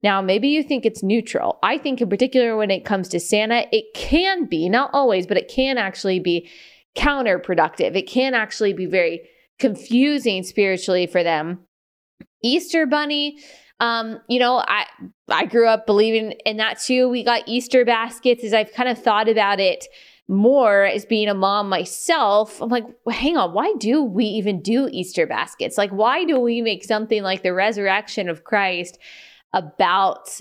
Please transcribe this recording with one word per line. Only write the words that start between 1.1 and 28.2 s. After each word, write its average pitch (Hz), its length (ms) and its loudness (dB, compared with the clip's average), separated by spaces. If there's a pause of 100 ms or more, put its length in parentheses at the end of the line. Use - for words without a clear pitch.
I 285 160 0
think 269 220 -4
in 214 80 -2
particular 240 460 2
when 214 140 0
it 190 160 -2
comes 190 240 -2
to 175 100 -2
Santa, 220 520 0
it 220 140 0 (100)
can 359 500 0
be, 170 240 -2
not 247 240 2
always, 233 320 2
but 190 120 0
it - 100 -4
can 262 320 0
actually 190 400 -2
be 175 280 -2 (480)
counterproductive. 180 1000 0
It 190 120 -4
can 254 280 0
actually 214 380 -2
be 180 120 -6
very 170 420 -2 (340)
confusing 240 840 0
spiritually 185 600 0
for 175 180 0
them. 165 360 -2 (840)
Easter 320 440 0
Bunny, 294 500 -4 (420)
um, 233 480 -4
you 247 120 0
know, 247 180 2
I, 208 300 -2 (420)
I 170 160 0
grew 233 220 4
up 220 180 2
believing 220 460 2 (160)
in 214 100 -4
that 220 220 -2
too. 254 280 2
We 247 160 -2
got 240 240 0
Easter 240 380 2
baskets. 233 580 0
As 214 120 -2
I've 214 180 0
kind 247 160 -2
of 233 120 -4
thought 214 280 2
about 202 300 2
it 190 260 0 (420)
more 208 580 6
as 202 200 -2
being 214 240 0
a 202 60 0
mom 196 340 0
myself, 208 880 0
I'm 233 100 -6
like, 233 160 -2 (200)
"Well, 233 100 -4
hang 311 220 -2
on, 180 160 0
why 294 240 0
do 247 240 0
we 220 240 0
even 202 380 -4
do 240 280 0
Easter 180 360 -4
baskets? - 500 -6
Like, 202 140 -2
why 247 340 0
do 302 140 0
we 240 220 -2
make 220 220 -4
something 220 380 -2
like 190 220 -4
the 180 100 0
resurrection 196 760 -2